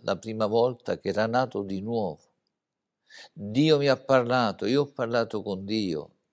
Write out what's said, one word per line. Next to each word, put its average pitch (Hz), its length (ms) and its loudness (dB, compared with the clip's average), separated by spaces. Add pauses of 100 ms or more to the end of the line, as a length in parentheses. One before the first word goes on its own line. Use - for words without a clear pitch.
la 98 160 -2
prima 110 280 -4
volta 117 540 0
che 98 100 -4
era 104 160 0
nato 117 380 -2
di 95 180 -6
nuovo. 104 400 -4 (1120)
"Dio 143 460 2
mi 143 80 2
ha 131 100 4
parlato, 120 720 2
io 139 160 2
ho 139 80 -8
parlato 117 500 -2
con 98 240 -6
Dio." 95 460 -2 (220)